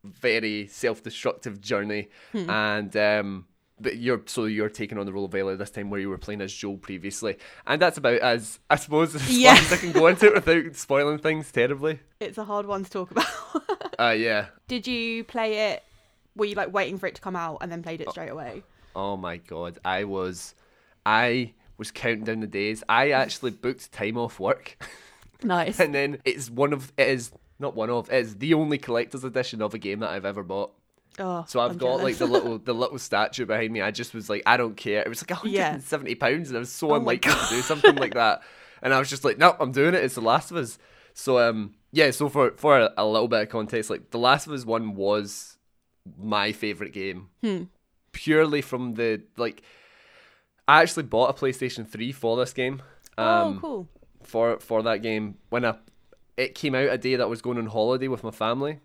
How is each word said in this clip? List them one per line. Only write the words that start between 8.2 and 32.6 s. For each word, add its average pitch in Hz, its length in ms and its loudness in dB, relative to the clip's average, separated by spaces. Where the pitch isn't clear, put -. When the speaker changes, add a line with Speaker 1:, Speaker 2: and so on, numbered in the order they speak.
Speaker 1:
I 147 60 6
suppose, 151 400 0
<laughs> - 0 -
as 131 220 -4
Speaker 2:
Yeah. 254 180 12
Speaker 1:
far - 100 8
as 175 80 2
I 175 40 2
can 175 140 -4
go 160 160 8
into 190 200 8
it - 80 10
without 165 400 2
spoiling 143 440 0
things 156 320 -2
terribly. 139 480 0
Speaker 2:
It's - 180 -10
a 214 80 -8
hard 208 200 -4
one 196 180 -4
to 185 60 -12
talk 185 220 -8
about. 185 200 0
<laughs> - 40 -12
Speaker 1:
Uh, 117 120 4
yeah. 110 340 0
Speaker 2:
Did 247 180 -6
you 226 380 -6
play 214 480 -2
it, - 100 -10
were 208 120 -2
you, 202 100 -8
like, 185 160 -4
waiting 190 260 -2
for 185 100 -6
it - 80 -8
to - 60 -20
come 185 140 -8
out 165 240 -6
and 175 100 -8
then 170 140 -10
played 165 160 -10
it - 80 -8
Speaker 1:
Oh. - 40 -8
Speaker 2:
straight 165 180 -12
away? 147 340 -12
Speaker 1:
Oh 98 220 -4
my 87 180 -8
God. 85 480 -10
I 92 220 -2
was, 92 500 -8
I 117 480 4
was 110 140 -10
counting 113 320 -4
down 110 160 -4
the 107 80 -6
days. 104 400 -4
I 135 240 4
actually 127 400 -2
booked - 400 -8
time 110 260 -4
off 120 220 -6
work. - 380 -4
<laughs> - 540 -20
Speaker 2:
Nice. 180 360 -2
Speaker 1:
And 147 160 2
then 139 300 -2
it's 131 240 -4
one 139 240 0
of, 135 240 -10
it 131 100 4
is, 131 240 -2
not 139 160 -8
one 110 140 -4
of, 120 220 -4
it 131 60 0
is 110 200 -2
the 147 160 0
only 151 240 2
collector's 127 460 -4
edition 123 380 -4
of 104 120 -2
a 113 40 -10
game 104 220 -6
that 107 100 -6
I've 92 160 -8
ever 98 180 -6
bought. 95 300 -6
Speaker 2:
Oh, 180 300 -8
Speaker 1:
So 123 140 -2
I've 120 100 0
Speaker 2:
I'm 175 60 -10
Speaker 1:
got, 131 260 0
like, 127 140 0
Speaker 2:
jealous. - 0 -
<laughs> - 20 -12
Speaker 1:
the 170 80 2
little, 120 320 0
the 123 140 -4